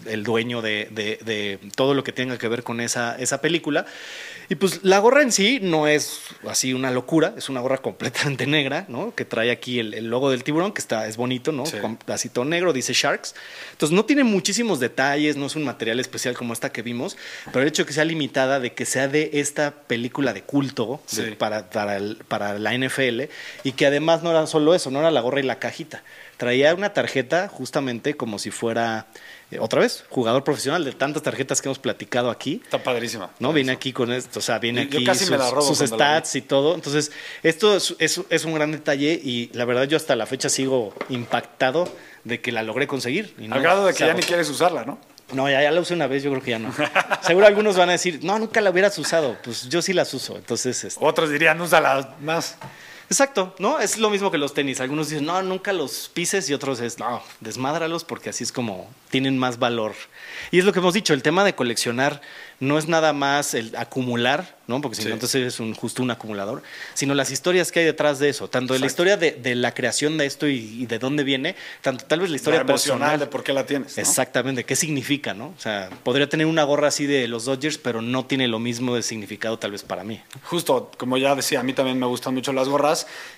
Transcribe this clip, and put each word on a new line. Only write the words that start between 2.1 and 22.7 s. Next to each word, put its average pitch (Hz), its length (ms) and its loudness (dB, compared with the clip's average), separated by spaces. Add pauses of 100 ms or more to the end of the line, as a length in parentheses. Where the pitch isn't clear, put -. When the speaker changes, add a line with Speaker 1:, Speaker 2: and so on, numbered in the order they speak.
Speaker 1:
tenga 127 260 -4
que 117 120 -4
ver 120 140 -2
con 117 180 -6
esa, 120 360 -2
esa 131 220 -2
película. 160 460 0 (640)
Y, 190 60 0
pues, 180 280 -2
la 190 160 8
gorra 240 220 8
en 262 100 4
sí 220 300 4
no 160 260 2
es 151 320 2 (300)
así 131 240 0
una 127 180 0
locura, 156 460 2
es 127 100 -10
una 131 140 -4
gorra 131 160 0
completamente 123 680 -4
negra, 143 440 0
¿no? 160 260 -6
Que 131 80 -4
trae 117 280 0
aquí 123 280 -4
el, 110 140 -4
el 113 160 -8
logo 127 220 2
del 123 120 -2
tiburón, 170 300 0
que - 80 -6
está, 110 260 -4
es 110 80 -8
bonito, 123 380 -2
¿no? 135 120 -4
Speaker 2:
Sí. 156 120 -6
Speaker 1:
Con, 107 200 -6 (100)
así 113 200 -4
todo 123 160 -2
negro, 170 300 2
dice 131 200 -2
Sharks. 147 420 -2 (360)
Entonces, 156 240 0
no 214 80 6
tiene 277 220 4
muchísimos 202 560 2
detalles, 143 560 0
no 139 80 -4
es 131 100 -8
un 156 80 -2
material 113 380 -2
especial - 240 -8 (120)
como 117 160 -6
esta - 180 -6
que 123 100 -8
vimos, 120 360 -6 (340)
pero 127 100 2
el 139 60 4
hecho 156 160 2
de 151 40 0
que 139 60 -10
sea 151 120 2
limitada, 139 540 0
de 120 140 -4
que 120 120 -4
sea 131 220 0
de 151 260 2
esta 147 380 -2
película 123 640 -2
de 98 80 -8
culto 131 580 -2 (120)
de, 113 180 -4
Speaker 2:
Sí. 107 60 -10
Speaker 1:
para, 107 340 -2
para 101 280 -2
el, 101 200 -6 (100)
para 101 300 -4
la 107 160 -2